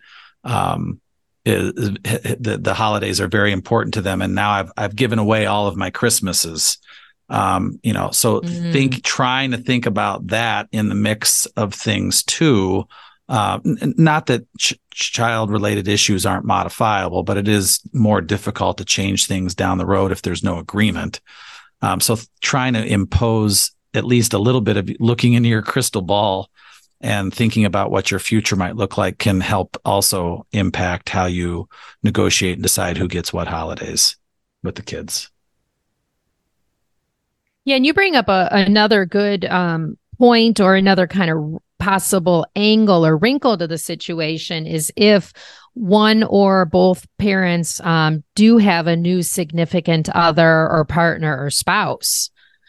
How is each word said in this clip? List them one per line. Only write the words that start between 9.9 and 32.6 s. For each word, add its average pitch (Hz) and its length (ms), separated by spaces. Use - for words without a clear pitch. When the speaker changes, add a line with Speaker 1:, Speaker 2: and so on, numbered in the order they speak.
Speaker 1:
that 110 440
in 107 160
the 101 60
mix 107 520
of 104 180
things 98 480
too. 98 600
Uh, 101 360
n-, - 160
n-, 135 160
not 156 300
that 120 200
ch-, - 200
child-related 104 960
issues 101 380
aren't 95 180
modifiable, 92 800
but 95 120
it 101 120
is 101 320
more 107 280
difficult 92 580
to 95 60
change 98 420
things 92 280
down 92 240
the 90 80
road 95 260
if - 100
there's 85 220
no 90 140
agreement. 98 600
Um, 101 180
so - 140
th-, 110 140
trying 127 340
to 110 100
impose 107 880
at 107 100
least 120 300
a 104 40
little 117 220
bit 107 160
of 95 140
looking 120 320
into 117 160
your 110 140
crystal 113 400
ball 101 480
and 101 340
thinking 110 300
about 101 260
what 98 200
your 98 100
future 107 360
might 92 200
look 107 200
like 95 220
can 98 220
help 95 440
also 92 680
impact 90 560
how 95 180
you 87 420
negotiate 95 520
and - 80